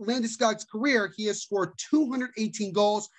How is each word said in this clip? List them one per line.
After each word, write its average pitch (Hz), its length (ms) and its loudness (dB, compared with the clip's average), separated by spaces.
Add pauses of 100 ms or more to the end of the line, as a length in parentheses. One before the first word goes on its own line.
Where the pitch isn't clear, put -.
Landeskog's 226 640 0
career, 220 500 0
he 214 100 -4
has 202 160 -2
scored 185 360 -2
two 294 320 2
hundred 254 280 -4
eighteen 214 360 -2
goals, 208 340 2 (120)